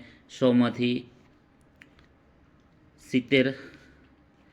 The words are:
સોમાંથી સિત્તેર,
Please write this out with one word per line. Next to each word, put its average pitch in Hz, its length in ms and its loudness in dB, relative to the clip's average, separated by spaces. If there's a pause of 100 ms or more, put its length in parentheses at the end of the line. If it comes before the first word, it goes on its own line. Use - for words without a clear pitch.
(300)
સોમાંથી 120 680 2 (2000)
સિત્તેર, 131 380 0 (1080)